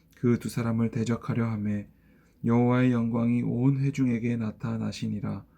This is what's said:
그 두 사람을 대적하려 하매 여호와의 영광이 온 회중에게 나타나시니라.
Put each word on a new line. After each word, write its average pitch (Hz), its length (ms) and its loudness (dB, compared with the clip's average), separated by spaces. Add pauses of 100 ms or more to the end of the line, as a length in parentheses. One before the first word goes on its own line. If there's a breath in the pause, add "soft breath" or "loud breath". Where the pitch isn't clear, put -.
(160 soft breath)
그 120 220 2
두 - 100 -8
사람을 113 440 -2
대적하려 113 580 -2
하매 104 380 -4 (560 soft breath)
여호와의 123 480 4
영광이 117 500 0
온 123 360 2
회중에게 123 580 0
나타나시니라. 107 1080 -6 (140 soft breath)